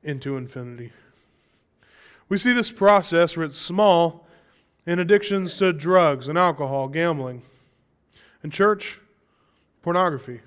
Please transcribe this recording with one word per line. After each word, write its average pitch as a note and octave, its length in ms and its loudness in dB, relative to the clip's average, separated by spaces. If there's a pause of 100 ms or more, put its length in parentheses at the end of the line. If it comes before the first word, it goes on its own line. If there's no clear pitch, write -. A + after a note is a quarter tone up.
into C#3 360 -8
infinity." B2 540 -14 (1400)
We G3 100 -2
see B3 120 2
this B3 200 0
process F3 640 4
writ D#3 160 -6
small E3+ 760 2 (600)
in F3 100 -2
addictions G3 600 0
to F#3+ 140 2
drugs D#3 560 2
and D3+ 80 -4
alcohol, C#3 520 0
gambling, C#3 560 -4 (960)
and D3+ 100 -12
church, G3+ 480 -2 (840)
pornography. E3 640 -2